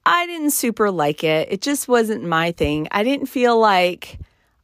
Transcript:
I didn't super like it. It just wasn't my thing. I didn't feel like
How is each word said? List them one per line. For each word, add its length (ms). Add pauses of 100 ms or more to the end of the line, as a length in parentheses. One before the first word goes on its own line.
I 220
didn't 240
super 400
like 320
it. 300
It 80
just 260
wasn't 380
my 260
thing. 400
I 140
didn't 220
feel 320
like 600 (460)